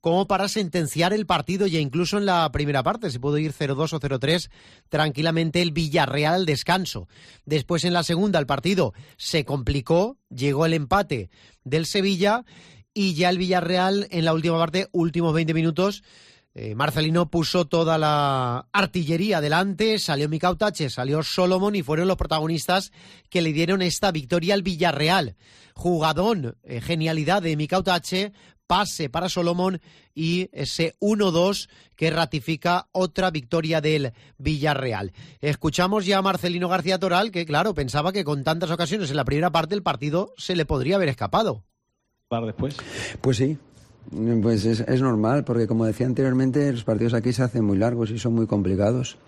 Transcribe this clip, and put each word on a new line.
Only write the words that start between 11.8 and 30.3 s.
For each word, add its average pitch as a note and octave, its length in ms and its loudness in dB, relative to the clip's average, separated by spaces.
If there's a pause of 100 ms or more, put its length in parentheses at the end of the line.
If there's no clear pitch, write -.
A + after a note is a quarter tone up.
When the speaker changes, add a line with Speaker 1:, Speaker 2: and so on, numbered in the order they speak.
Speaker 1:
Sevilla G3+ 580 0 (480)
y F#3+ 220 0
ya F3+ 160 4
el F3+ 80 0
Villarreal F#3 720 0
en E3 160 0
la D#3+ 80 2
última E3 240 2
parte, E3 340 0
últimos E3+ 400 0
veinte D#3+ 220 0
minutos, E3 480 0 (520)
eh, G#2+ 200 -10
Marcelino D#3 560 0
puso E3+ 360 0
toda E3 320 2
la C#3 720 0
artillería F3 680 0
adelante, F#3+ 640 0
salió D3 280 0
Mikau D#3+ 280 0
Tache, D#3+ 340 -2
salió C#3+ 320 -2
Solomon F#3 540 2
y E3 80 -2
fueron D#3 240 0
los F3+ 80 2
protagonistas D#3+ 720 -2 (400)
que F3+ 120 0
le D#3+ 100 0
dieron E3+ 280 0
esta F3+ 300 0
victoria E3+ 440 0
al G3 80 0
Villarreal. D#3+ 760 0 (380)
Jugadón, D#3+ 880 0
eh, A#2+ 160 -8
genialidad D#3+ 640 0
de D#3+ 140 -2
Mikau F3+ 280 -2
Tache, F#3 480 -2 (340)
pase F3 420 0
para E3 200 -2
Solomon F3+ 520 0 (360)
y E3+ 360 -2